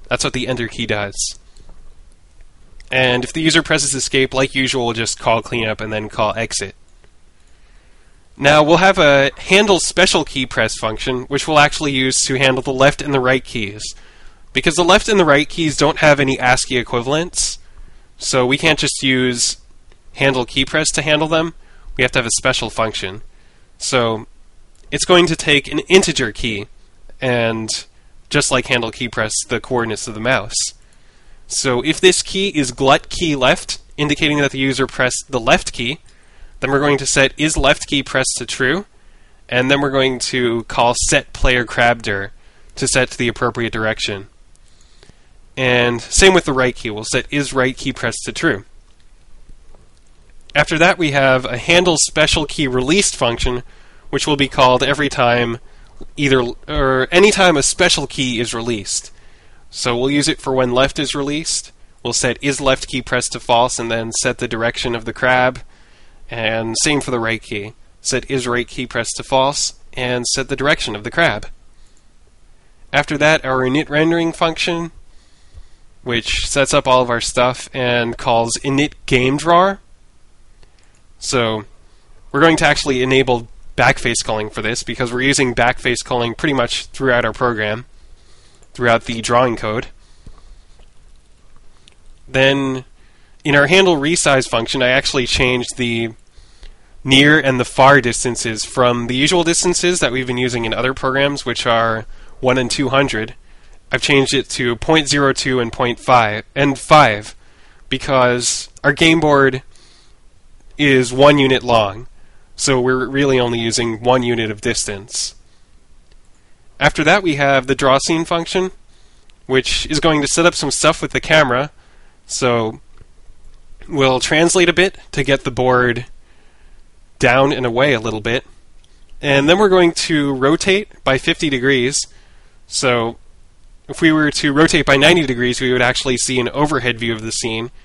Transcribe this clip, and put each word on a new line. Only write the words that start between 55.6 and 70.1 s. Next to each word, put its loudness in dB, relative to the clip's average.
either, 2
or 0
any 6
time 4
a 0
special 0
key -4
is -4
released. -6
So -4
we'll 0
use 0
it -2
for -6
when 0
left 0
is -4
released. -6
We'll -6
set -2
is -2
left 0
key -6
pressed -4
to -10
false 2
and -4
then -4
set -2
the -6
direction -4
of -8
the -8
crab. 2
And -4
same 0
for -8
the -2
right -4
key. -12
Set -4
is -4
right -4
key -10
pressed -6
to -10
false -2
and -4